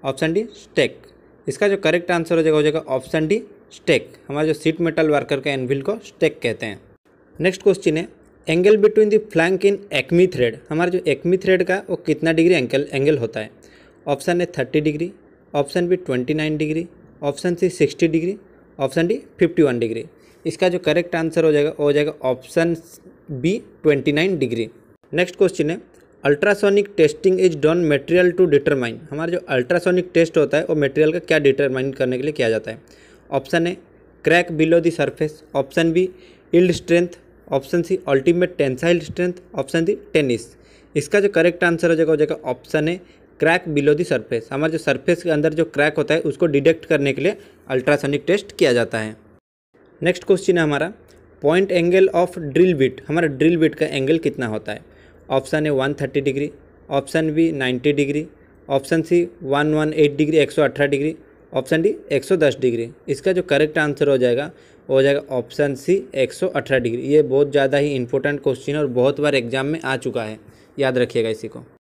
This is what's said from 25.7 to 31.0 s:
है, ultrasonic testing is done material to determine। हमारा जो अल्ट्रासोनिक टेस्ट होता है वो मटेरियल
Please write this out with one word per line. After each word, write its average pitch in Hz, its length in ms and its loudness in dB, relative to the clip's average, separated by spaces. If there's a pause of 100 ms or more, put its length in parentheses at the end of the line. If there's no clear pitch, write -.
है, 190 100 -6 (440)
ultrasonic 202 600 2 (120)
testing 165 400 4
is 180 180 2
done 156 300 2
material 165 460 2
to 185 180 4
determine। 135 440 2 (160)
हमारा 165 220 -6
जो 175 60 -4 (100)
अल्ट्रासोनिक 175 680 0
टेस्ट 165 240 2
होता 147 200 2
है 160 60 -2
वो 170 100 -2
मटेरियल 151 380 2